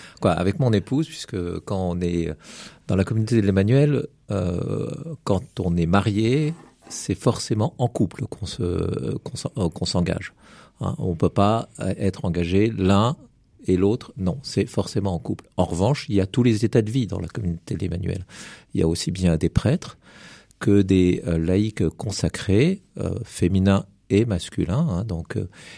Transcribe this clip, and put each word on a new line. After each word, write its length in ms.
quoi, 120
avec 260
mon 140
épouse, 340
puisque 540
quand 300
on 100
est 300
dans 80
la 80
communauté 360
de 60
l'Emmanuel, 600
euh, 580
quand 380
on 160
est 100
marié, 640
c'est 260
forcément 640
en 80
couple 400
qu'on 200
se, 720
qu'on 180
s'en-, 200
euh, 120
qu'on 160
s'engage. 480
Hein, 180
on 160
peut 140
pas 400
être 460
engagé 520
l'un 400
et 100
l'autre, 400
non, 260
c'est 240
forcément 480
en 60
couple. 240
En 80
revanche, 440
il 80
y 40
a 60
tous 160
les 220
états 180
de 80
vie 160
dans 140
la 80
communauté 480
de 40
l'Emmanuel. 460
Il 60
y 20
a 60
aussi 240
bien 240
des 140
prêtres 460
que 240
des, 440
euh, 120
laïcs 520
consacrés, 920
euh, 160
féminins 600
et 160
masculins, 640
hein, 140
donc, 320
euh, 120